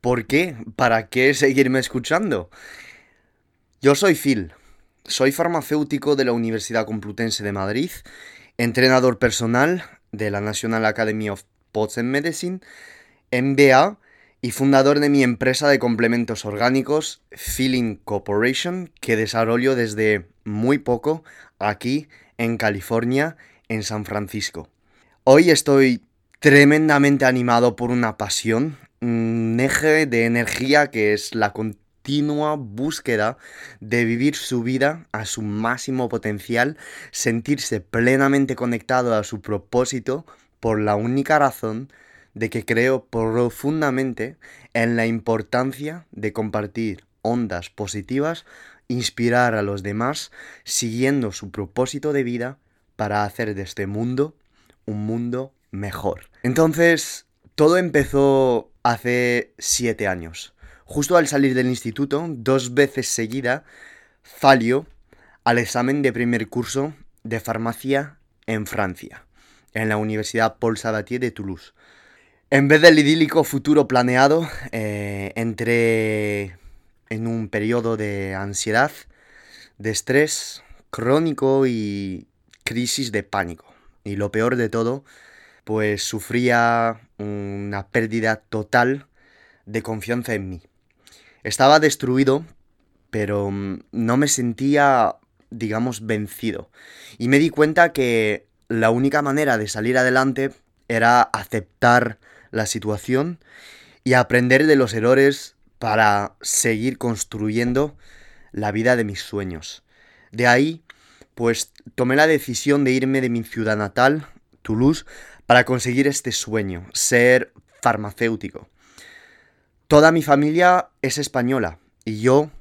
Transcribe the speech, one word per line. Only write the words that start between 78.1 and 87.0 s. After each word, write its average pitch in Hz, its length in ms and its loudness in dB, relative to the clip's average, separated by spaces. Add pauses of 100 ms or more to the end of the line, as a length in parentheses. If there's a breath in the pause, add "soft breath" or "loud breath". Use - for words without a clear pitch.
ansiedad, 107 560 -2 (840 soft breath)
de 107 120 -6
estrés - 720 -2 (280 soft breath)
crónico 135 760 0
y 101 600 -4 (340)
crisis 120 480 -6
de 101 140 -4
pánico. 87 420 -6 (380 soft breath)
Y 101 100 -8
lo 101 160 -4
peor 113 240 -2
de 117 140 -2
todo, 117 360 -4 (600 soft breath)
pues 107 400 -4
sufría 117 960 0 (180)